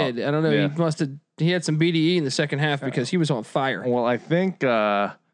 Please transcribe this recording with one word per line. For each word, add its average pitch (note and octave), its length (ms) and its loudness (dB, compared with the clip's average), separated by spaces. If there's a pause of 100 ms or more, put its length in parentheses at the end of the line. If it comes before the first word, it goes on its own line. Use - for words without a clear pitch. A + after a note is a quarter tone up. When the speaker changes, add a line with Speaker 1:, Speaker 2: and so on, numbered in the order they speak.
Speaker 1:
out. B2 80 -4
Speaker 2:
did. A#2+ 100 -4
I C#3 60 0
don't D3+ 100 0
know. D#3+ 80 2
Speaker 1:
Yeah. - 200 2
Speaker 2:
He D3 80 -10
must E3 220 0
have, C#3+ 120 -2 (260)
he D#3+ 140 2
had F3+ 140 0
some D#3 120 0
B E3 140 4
D E3 220 2
E F3+ 40 2
in E3 60 0
the C3 80 -2
second C#3+ 280 -2
half D3 220 0
because C3 280 -4
he F#3 80 0
was D#3+ 120 2
on A#2+ 140 -2
fire. C3+ 420 -2
Speaker 1:
Well, A#2+ 200 0
I A#2+ 120 2
think, F3+ 460 -2
uh, G#2 480 2 (220)